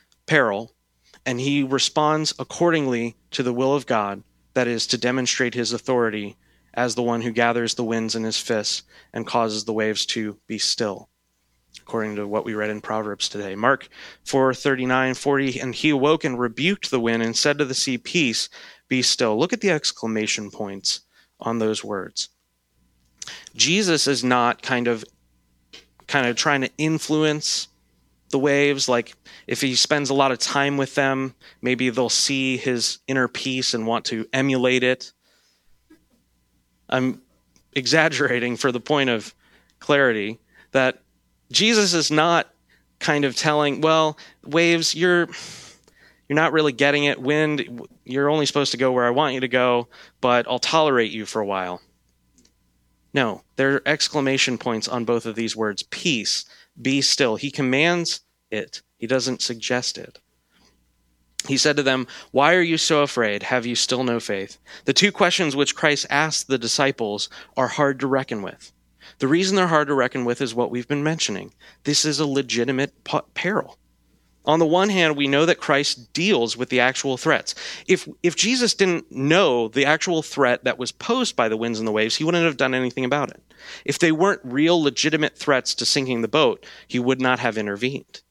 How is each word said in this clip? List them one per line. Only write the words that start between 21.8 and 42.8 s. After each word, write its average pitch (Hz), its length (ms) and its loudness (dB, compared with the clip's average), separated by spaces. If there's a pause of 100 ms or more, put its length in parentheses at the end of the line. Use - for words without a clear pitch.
words. 101 460 -8 (1300)
Jesus 165 500 2
is 127 180 0
not 123 380 2
kind 123 260 -2
of, 113 160 -2 (1040)
kind 131 200 0
of 120 80 0
trying 143 260 2
to 127 160 -2
influence 156 880 0 (640)
the 139 80 0
waves. 143 500 2
Like, 117 280 0 (320)
if - 120 -4
he 131 140 0
spends 143 380 0
a - 20 0
lot 135 180 4
of 120 60 -2
time 143 400 0
with 135 160 -2
them, 135 400 0 (260)
maybe 123 300 0
they'll 120 200 0
see 131 480 0
his 120 500 -4
inner 131 200 0
peace 127 460 -4
and 113 140 -4
want 113 180 -2
to 110 260 -6
emulate 127 520 2
it. 127 280 -2 (1800)
I'm 127 360 -2 (500)
exaggerating 127 840 0
for 131 160 0
the 120 80 -4
point 139 300 2
of 113 240 -2 (460)
clarity, 117 600 2 (340)
that 131 280 2 (500)
Jesus 208 440 4
is 156 160 0
not 160 420 2 (460)